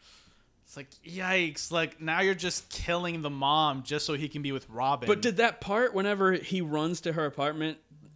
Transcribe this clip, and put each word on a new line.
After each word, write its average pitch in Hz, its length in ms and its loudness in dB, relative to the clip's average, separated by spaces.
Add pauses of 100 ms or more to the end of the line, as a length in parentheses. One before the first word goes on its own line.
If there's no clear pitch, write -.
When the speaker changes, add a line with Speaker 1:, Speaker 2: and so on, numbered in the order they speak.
(640)
Speaker 1:
it's - 140 -20
like, 139 120 -16 (160)
yikes, 180 640 0
like, 165 300 0
now 160 220 0
you're 196 120 6
just 175 360 -4
killing 175 520 -2
the 147 80 -4
mom 143 540 2
just 147 220 -4
so 160 80 -2
he 143 160 -4
can 147 120 -8
be 139 120 -2
with 131 160 -6
Robin. 123 360 0
Speaker 2:
But 208 160 2
did 226 160 2
that 233 220 2
part, 226 340 0
whenever 196 380 2
he 185 300 -2
runs 156 400 -2
to 170 120 -2
her 160 120 -2
apartment 151 520 -2 (380)